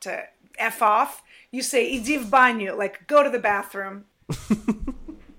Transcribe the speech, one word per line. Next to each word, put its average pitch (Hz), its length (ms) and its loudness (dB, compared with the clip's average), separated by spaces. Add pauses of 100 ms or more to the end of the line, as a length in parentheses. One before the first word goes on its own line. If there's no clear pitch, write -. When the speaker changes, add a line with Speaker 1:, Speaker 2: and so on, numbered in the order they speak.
Speaker 1:
to - 220 -8 (360)
F 220 220 -2
off. 220 400 2 (300)
You 254 100 -8
say, 262 340 0
"Иди 254 280 -2
в 208 60 -8
баню," 233 460 4
like, - 320 -6
"Go 294 160 6
to 277 60 2
the 240 100 -2
bathroom." 196 680 -4 (240)
Speaker 2:
<laughs> 147 60 -6 (1040)